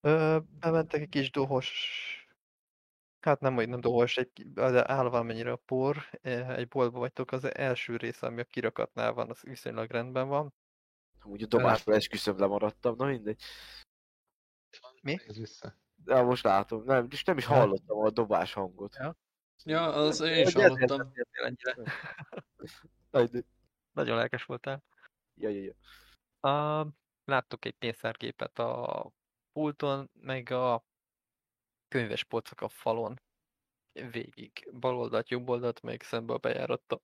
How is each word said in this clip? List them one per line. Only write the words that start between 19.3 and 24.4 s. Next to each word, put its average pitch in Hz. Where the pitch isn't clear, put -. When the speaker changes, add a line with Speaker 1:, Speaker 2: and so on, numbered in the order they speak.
Speaker 4:
Ja, 160
az 151
én 160
is 175
Speaker 1:
Hogy 202
ezért 131
Speaker 4:
hallottam. 135
Speaker 1:
tettél 123
ennyire? 123
Speaker 2:
Na, 123
de 120
Speaker 1:
Nagyon 123
lelkes 117